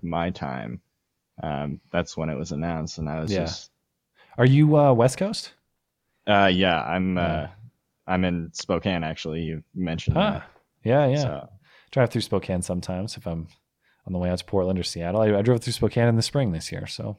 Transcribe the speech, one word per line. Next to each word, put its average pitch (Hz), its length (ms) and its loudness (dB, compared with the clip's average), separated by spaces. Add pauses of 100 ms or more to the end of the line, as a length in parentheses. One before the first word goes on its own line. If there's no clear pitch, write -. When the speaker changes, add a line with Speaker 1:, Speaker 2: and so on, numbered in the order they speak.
Speaker 1:
my 85 280 -2
time. 64 500 -8 (640)
Um, 73 380 -4 (120)
that's - 240 -4
when 80 140 -4
it 67 80 -6
was 82 140 -8
announced, 80 460 -6
and 78 100 -6
I 78 120 -6
was 120 120 -4
Speaker 2:
Yeah. 92 80 0
Speaker 1:
just 82 300 -8 (680)
Speaker 2:
Are 120 80 6
you, 147 320 6
uh, 143 140 6
West 120 260 4
Coast? 202 340 -4 (760)
Speaker 1:
Uh, 101 260 6
yeah, 90 300 4
I'm, 90 340 0
Speaker 2:
Yeah. 87 100 2
Speaker 1:
uh, 82 220 -2 (580)
I'm 92 180 2
in 87 280 -2
Spokane, 90 500 -2
actually. 80 400 -6
You 78 220 -6 (100)
mentioned 87 440 -2
Speaker 2:
Ah, 202 120 2
Speaker 1:
that. - 180 -8 (400)
Speaker 2:
yeah, 139 180 4
yeah. 131 100 2
Speaker 1:
So 98 320 -4 (420)
Speaker 2:
Drive 127 200 2
through 117 100 -2
Spokane 95 420 -2
sometimes 92 540 -6
if - 100 -14
I'm 82 220 -6 (580)
on 95 60 -6
the 90 60 -2
way 90 120 0
out 90 80 -2
to - 60 -12
Portland 92 340 0
or 87 40 -2
Seattle. 87 400 -2
I, 104 160 4
I 101 40 2
drove 117 200 4
through 120 100 -4
Spokane 117 340 2
in 117 100 4
the 110 60 2
spring 127 300 -2
this - 180 -6
year, 95 160 -8
so. 104 320 -10